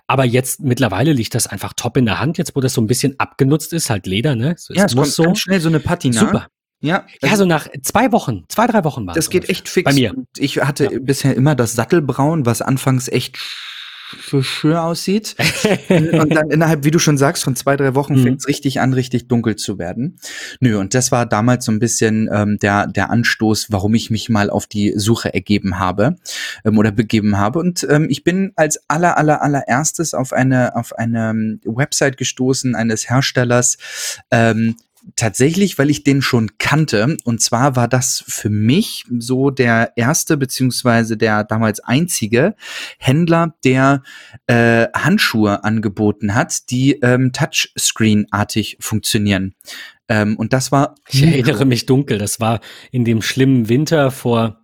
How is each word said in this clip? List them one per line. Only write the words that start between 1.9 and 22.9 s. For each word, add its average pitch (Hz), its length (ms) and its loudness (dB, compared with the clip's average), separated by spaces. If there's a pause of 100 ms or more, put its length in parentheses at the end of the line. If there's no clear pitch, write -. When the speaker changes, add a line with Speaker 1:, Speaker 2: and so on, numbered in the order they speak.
Speaker 1:
in 127 80 4
der 92 140 2
Hand, 135 180 -2
jetzt - 180 -4
wo 139 60 0
das 127 140 0
so 131 60 2
ein 110 60 2
bisschen 123 320 -2
abgenutzt 139 540 0
ist, 165 160 -4
halt 104 160 -2
Leder, 117 300 0
ne? 131 220 -2
So, - 160 -16
Speaker 2:
Ja, 196 120 2
Speaker 1:
es 160 60 0
Speaker 2:
es 120 40 -2
Speaker 1:
muss 143 120 4
Speaker 2:
kommt 135 80 -2
Speaker 1:
so. 165 80 2
Speaker 2:
ganz 180 160 2
schnell 185 200 0
so 160 100 0
eine 156 120 2
Patina. 131 380 0
Speaker 1:
Super. - 280 2 (340)
Speaker 2:
Ja, 160 260 -2 (140)
Speaker 1:
Ja, 147 100 0
Speaker 2:
also 202 120 4
Speaker 1:
so 185 60 4
nach 156 180 0 (140)
zwei 226 300 0
Wochen, 123 360 -2
zwei, 233 200 0
drei 214 160 2
Wochen 120 240 -4
war's 85 80 -8
Speaker 2:
das 160 160 -2
geht 185 100 0
Speaker 1:
ungefähr. 196 140 -2
Speaker 2:
echt - 140 -12
fix. - 160 0
Speaker 1:
Bei 143 80 4
mir. 123 220 2
Speaker 2:
Und 131 120 -10 (100)
ich 139 200 -4
hatte 143 260 0
Speaker 1:
Ja. 120 180 -2
Speaker 2:
bisher 135 340 0
immer 147 200 2
das 120 180 0
Sattelbraun, 139 720 0
was 117 160 0
anfangs 131 460 0
echt - 300 -4
sch-, - 800 -16
sch-, 139 240 -2
schön 151 320 0
aussieht. 170 640 -2
Speaker 1:
<laughs> 180 500 0
Speaker 2:
Und 160 460 2
dann 156 160 0
innerhalb, 160 320 2
wie 151 80 2
du 165 80 4
schon 151 180 4
sagst, 139 260 0
von 135 120 -2
zwei, 139 220 0
drei 135 180 0
Wochen 143 200 0
Speaker 1:
Mhm. 131 80 4
Speaker 2:
fängt's 127 240 0
richtig 139 340 -2
an, 131 120 2
richtig 127 360 -2
dunkel 113 260 0
zu 98 240 -8
werden. 95 400 -8 (400)
Nö, 113 180 2
und 95 160 -2
das 127 180 0
war 120 140 2
damals 117 400 0
so 113 60 0
ein 107 80 0
bisschen, 110 520 0
ähm, 104 280 0
der, 101 280 2
der 113 220 -4